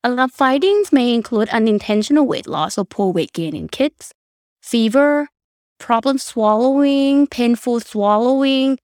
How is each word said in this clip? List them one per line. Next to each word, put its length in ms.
Alarm 240
findings 640
may 220
include 340
unintentional 760
weight 200
loss 300
or 80
poor 280
weight 200
gain 240
in 120
kids, 440
fever, 640
problem 400
swallowing, 1080
painful 540
swallowing 960